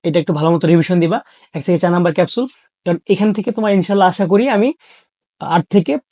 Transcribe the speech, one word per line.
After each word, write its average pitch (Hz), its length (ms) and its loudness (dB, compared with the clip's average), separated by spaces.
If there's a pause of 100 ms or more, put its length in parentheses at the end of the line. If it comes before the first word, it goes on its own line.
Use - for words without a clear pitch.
এটা 165 180 0
একটু 175 160 -4
ভালো 156 160 0
মতো 170 180 -2
রিভিশন 175 300 2
দিবা, 175 160 0 (380)
এক 143 100 -8
থেকে 175 160 0
চার 175 140 0
নাম্বার 175 220 0
ক্যাপসুল, 233 260 -2 (400)
কারণ 170 140 -2 (140)
এখান 202 240 0
থেকে 208 200 -6
তোমার 214 220 -2
ইনশাল্লাহ 190 340 2
আশা 196 200 -4
করি 208 120 2 (120)
আমি 220 120 2 (720)
আট 170 240 -2 (100)
থেকে 202 200 2 (180)